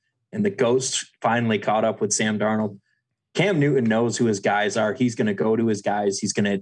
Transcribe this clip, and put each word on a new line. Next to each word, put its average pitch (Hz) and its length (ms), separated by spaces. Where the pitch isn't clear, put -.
and 104 100
the 104 60
ghost 123 560
finally 113 380
caught 107 260
up 110 160
with 104 100
Sam 110 260
Darnold. 107 400
Cam 185 220
Newton 143 280
knows 113 320
who 123 80
his 107 160
guys 104 340
are. 107 160
He's 117 240
gonna 107 180
go 110 220
to 113 120
his 101 140
guys. 101 380
He's 101 140
gonna 101 280